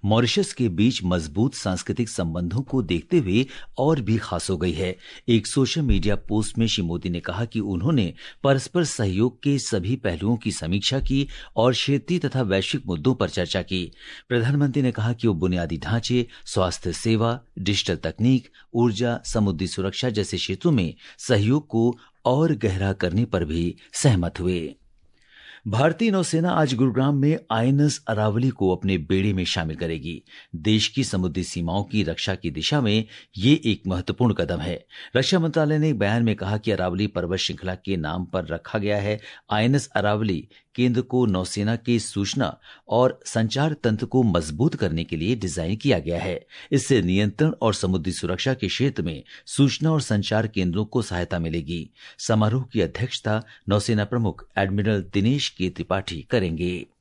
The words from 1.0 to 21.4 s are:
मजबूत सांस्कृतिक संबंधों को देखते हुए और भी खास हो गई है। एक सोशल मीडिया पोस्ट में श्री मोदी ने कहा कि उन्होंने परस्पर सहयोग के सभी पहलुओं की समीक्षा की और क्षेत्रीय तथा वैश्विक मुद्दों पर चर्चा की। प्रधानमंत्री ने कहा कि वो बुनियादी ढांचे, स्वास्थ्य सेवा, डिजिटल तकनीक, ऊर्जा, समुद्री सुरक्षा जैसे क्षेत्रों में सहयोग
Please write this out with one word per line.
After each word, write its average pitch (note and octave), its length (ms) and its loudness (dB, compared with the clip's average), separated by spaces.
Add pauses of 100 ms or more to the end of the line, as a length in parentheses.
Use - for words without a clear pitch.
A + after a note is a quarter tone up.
मजबूत F2+ 520 0
सांस्कृतिक G2+ 540 -4
संबंधों F2 520 -2
को C3 220 -2
देखते E2+ 340 0
हुए A2+ 280 2 (320)
और C#3+ 240 2
भी G#2+ 160 2
खास - 320 -4
हो F#2+ 80 0
गई F2+ 140 0
है। F2+ 240 -2 (340)
एक A2+ 180 4
सोशल C#3 340 0
मीडिया G#2 340 2 (140)
पोस्ट G#2+ 280 0
में A2+ 100 2
श्री G#2 160 -2
मोदी E2+ 260 -4
ने F2 100 -4
कहा F#2 260 -6
कि A2+ 140 -6
उन्होंने G2 540 0 (300)
परस्पर C#3 420 2
सहयोग G#2+ 580 0
के C#3+ 160 2
सभी G#2 380 -2
पहलुओं G2 400 -2
की A2+ 140 -4
समीक्षा G2 500 -2
की C3+ 260 0 (280)
और A#2+ 180 4
क्षेत्रीय C#3+ 460 0
तथा C3 260 -2
वैश्विक G2 420 0
मुद्दों F#2 280 2
पर F#2+ 140 0
चर्चा F2+ 320 -2
की। F2+ 220 -4 (460)
प्रधानमंत्री C3+ 520 2
ने B2+ 100 2
कहा A#2 220 -2
कि A#2 140 0
वो G#2+ 80 4
बुनियादी E2+ 420 0
ढांचे, A#2 480 0 (200)
स्वास्थ्य F2+ 480 -2
सेवा, A#2 460 0 (200)
डिजिटल G2 440 0
तकनीक, A#2+ 460 0 (260)
ऊर्जा, A#2 500 2
समुद्री F#2+ 420 0
सुरक्षा G2 420 -4
जैसे G2+ 280 -2
क्षेत्रों F#2+ 340 -2
में G#2+ 140 2 (340)
सहयोग A#2+ 480 2